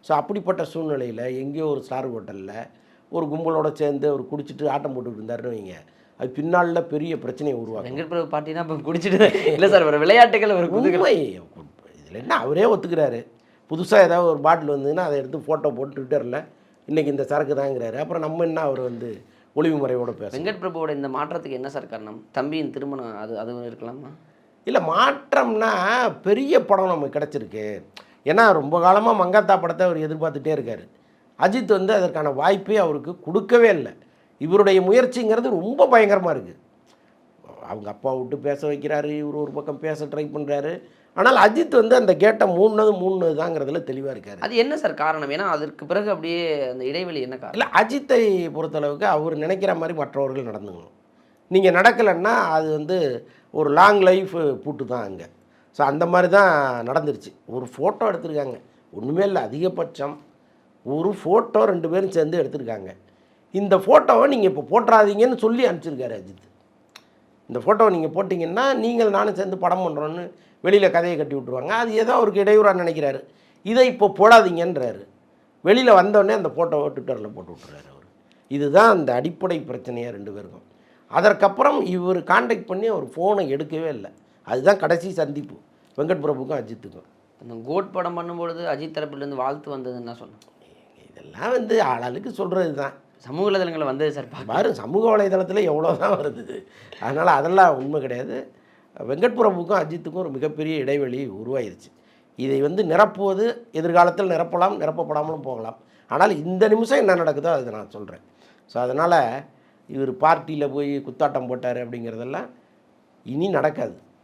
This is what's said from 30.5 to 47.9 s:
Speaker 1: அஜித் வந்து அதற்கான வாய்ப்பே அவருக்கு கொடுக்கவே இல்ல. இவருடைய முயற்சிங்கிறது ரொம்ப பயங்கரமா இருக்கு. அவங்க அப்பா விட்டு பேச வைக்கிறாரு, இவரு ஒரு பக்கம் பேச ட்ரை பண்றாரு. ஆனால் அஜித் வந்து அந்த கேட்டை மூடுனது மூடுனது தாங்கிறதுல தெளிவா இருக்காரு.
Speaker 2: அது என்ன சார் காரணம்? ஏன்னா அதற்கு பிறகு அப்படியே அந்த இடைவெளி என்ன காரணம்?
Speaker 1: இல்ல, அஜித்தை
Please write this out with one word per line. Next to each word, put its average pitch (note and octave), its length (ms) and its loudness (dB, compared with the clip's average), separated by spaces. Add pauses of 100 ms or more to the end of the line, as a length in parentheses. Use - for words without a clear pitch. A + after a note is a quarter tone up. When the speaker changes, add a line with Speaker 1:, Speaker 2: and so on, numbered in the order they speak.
Speaker 1:
அஜித் G3 280 2
வந்து F#3+ 260 2
அதற்கான E3 380 0
வாய்ப்பே F#3+ 440 0
அவருக்கு D#3+ 440 -2
கொடுக்கவே A3 500 4
இல்ல. D#3+ 240 0 (440)
இவருடைய F#3+ 440 4
முயற்சிங்கிறது A#3 600 2
ரொம்ப A#3+ 440 2
பயங்கரமா G3+ 440 4
இருக்கு. G#2 260 -6 (1040)
அவங்க G#2 280 -12
அப்பா C3 240 -6
விட்டு C3 240 -6
பேச C#3+ 300 -4
வைக்கிறாரு, D3 380 -4
இவரு D3 280 -6
ஒரு D3 180 -6
பக்கம் D3 280 -10
பேச D3+ 260 -6
ட்ரை D3 280 -8
பண்றாரு. D3 480 -6 (320)
ஆனால் A3 380 6
அஜித் D4 240 0
வந்து A3+ 200 6
அந்த G3 200 4
கேட்டை G#3 320 4
மூடுனது G#3 460 4
மூடுனது F3+ 420 0
தாங்கிறதுல D#3 480 -4
தெளிவா C3+ 340 -8
இருக்காரு. G3 220 -18
Speaker 2:
அது A3 160 -4
என்ன C#4 220 0
சார் D4+ 160 -2
காரணம்? D3+ 360 -2
ஏன்னா F3+ 200 -4
அதற்கு D3+ 360 -6
பிறகு G3+ 240 -2
அப்படியே E3 600 -4
அந்த B2+ 160 -8
இடைவெளி D#3+ 360 -6
என்ன B2+ 160 -8
காரணம்? B2 320 -6
Speaker 1:
இல்ல, - 80 2
அஜித்தை A3 760 2